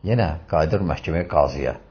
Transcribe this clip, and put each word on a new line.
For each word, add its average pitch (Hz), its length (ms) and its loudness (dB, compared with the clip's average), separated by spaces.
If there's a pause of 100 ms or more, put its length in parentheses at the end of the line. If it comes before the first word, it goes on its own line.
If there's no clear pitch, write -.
Yenə 107 220 2 (220)
qayıdır 85 360 2
məhkəməyə, 82 440 -2
qaziyə. 69 440 2 (160)